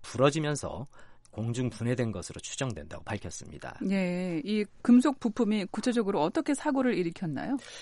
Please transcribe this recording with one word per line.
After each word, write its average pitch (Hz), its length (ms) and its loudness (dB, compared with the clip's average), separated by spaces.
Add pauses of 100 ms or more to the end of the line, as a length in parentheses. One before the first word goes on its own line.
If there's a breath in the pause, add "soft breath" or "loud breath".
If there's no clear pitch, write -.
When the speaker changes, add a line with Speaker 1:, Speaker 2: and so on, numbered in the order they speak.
Speaker 1:
부러지면서 147 840 2 (480 soft breath)
공중 117 340 -2
분해된 117 440 -2
것으로 92 260 -10
추정된다고 82 640 -6
밝혔습니다. - 760 -10 (140)
Speaker 2:
예, 180 540 -2
이 208 180 0 (180)
금속 254 380 8
부품이 214 460 0
구체적으로 202 580 0
어떻게 285 300 2
사고를 262 440 2
일으켰나요? 170 600 -2 (240 loud breath)